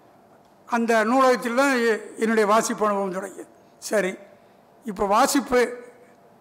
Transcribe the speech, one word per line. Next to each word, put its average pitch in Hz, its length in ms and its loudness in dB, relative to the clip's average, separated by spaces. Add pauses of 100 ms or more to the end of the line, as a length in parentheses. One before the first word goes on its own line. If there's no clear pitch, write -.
(680)
அந்த 233 380 0
நூலகத்தில் 247 500 2
தான் 269 220 2
எ-, 226 420 -2
என்னுடைய 220 280 0
வாசிப்பு 214 400 0
அனுபவம் 196 260 -2
தொடங்கியது. 190 360 -10 (300)
சரி, 190 400 -2 (680)
இப்போ 208 220 -4
வாசிப்பு, 247 720 2 (640)